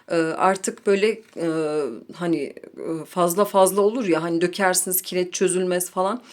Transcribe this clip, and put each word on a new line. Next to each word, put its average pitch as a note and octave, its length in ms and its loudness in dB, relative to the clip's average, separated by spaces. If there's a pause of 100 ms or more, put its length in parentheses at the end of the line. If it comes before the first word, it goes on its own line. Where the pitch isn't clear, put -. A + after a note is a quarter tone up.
(120)
e, E3+ 60 0
artık F#3 720 0
böyle, G3+ 340 2 (160)
e, D#3 420 -2 (340)
hani, E3+ 280 -2
e, - 680 -10
fazla F3 360 2
fazla F#3+ 360 4
olur A3 260 2
ya D#3+ 160 2
hani E3+ 180 -2
dökersiniz F#3 600 0
kireç F3+ 320 -4
çözülmez F3+ 560 0
falan. G3 320 -2 (120)